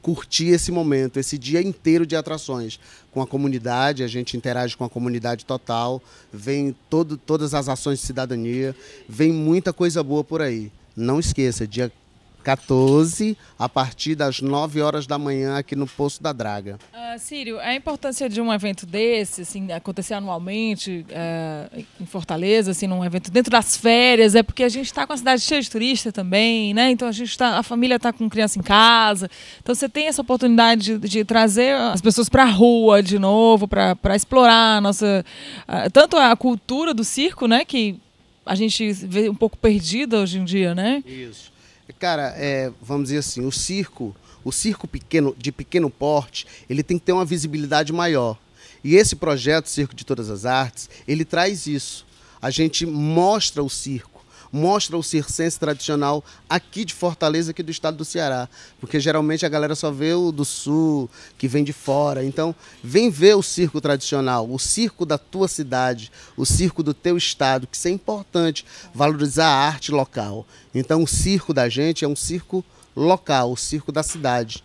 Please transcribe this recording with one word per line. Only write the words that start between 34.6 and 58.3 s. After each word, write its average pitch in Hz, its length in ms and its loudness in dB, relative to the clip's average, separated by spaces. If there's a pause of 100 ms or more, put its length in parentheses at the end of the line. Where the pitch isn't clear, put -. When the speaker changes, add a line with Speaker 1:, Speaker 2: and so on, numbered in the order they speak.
Speaker 2:
a 208 40 2
nossa, 202 460 0 (400)
ah, - 240 -2
tanto 302 260 8
a 247 200 6
cultura 254 580 -2
do 226 80 -2
circo, 269 460 -2
né, 233 160 4
que 220 340 -2 (460)
a - 100 -4
gente 214 380 -2
vê 190 360 -2
um 208 60 -2
pouco 214 240 -2
perdida 220 640 0
hoje 185 180 -2
em 185 60 -2
dia, 175 320 0
né? 247 280 -2
Speaker 1:
Isso. 131 520 -16 (440)
Cara, 156 360 -2
é, 135 340 -4 (120)
vamos 139 220 -4
dizer 143 140 -2
assim, 127 280 -6
o 135 60 -4
circo, 151 600 -6 (300)
o 131 60 -6
circo 196 380 -4
pequeno, 147 500 -2
de 131 140 -8
pequeno 156 360 -2
porte, 143 560 -4 (240)
ele 139 140 -4
tem 175 160 -2
que - 60 -8
ter 185 80 2
uma 185 120 2
visibilidade 151 680 -2
maior. 147 440 0 (460)
E 151 140 4
esse 208 180 6
projeto 147 540 0
Circo - 260 -4
de - 100 -18
Todas 120 240 -4
as 104 160 -8
Artes, 127 460 -2 (160)
ele 156 180 -2
traz 175 440 -2
isso. - 360 -8 (380)
A 127 80 -2
gente 160 340 0
mostra 165 760 0
o 135 80 -4
circo, - 460 -10 (360)
mostra 175 440 0
o 165 60 -2
circense 160 560 -4
tradicional 147 680 -2 (240)
aqui 180 360 -4
de 165 100 -10
Fortaleza, 165 560 -2
aqui 170 120 -10
do 160 80 -8
estado 156 260 -6
do 156 80 -10
Ceará. 135 440 -4 (320)